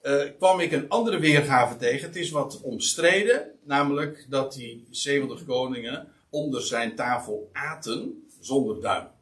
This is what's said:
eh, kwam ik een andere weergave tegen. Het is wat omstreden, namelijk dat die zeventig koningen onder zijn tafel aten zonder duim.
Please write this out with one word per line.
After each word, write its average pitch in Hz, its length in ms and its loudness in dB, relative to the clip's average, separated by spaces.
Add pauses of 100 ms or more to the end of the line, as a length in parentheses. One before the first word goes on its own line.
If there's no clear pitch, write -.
eh, 143 220 2 (160)
kwam 185 220 6
ik 160 120 0
een 143 160 -2
andere 220 300 2
weergave 139 580 4
tegen. 123 300 0
Het 160 100 -10
is 165 140 -4
wat 147 300 -4
omstreden, 185 880 2 (120)
namelijk 143 640 0
dat 135 240 -2
die 120 380 -14
zeventig 139 540 -2
koningen 127 680 -4 (180)
onder 139 320 -2
zijn 117 320 -2
tafel 117 580 -4
aten 156 760 -8 (140)
zonder 123 400 0
duim. - 280 -2 (140)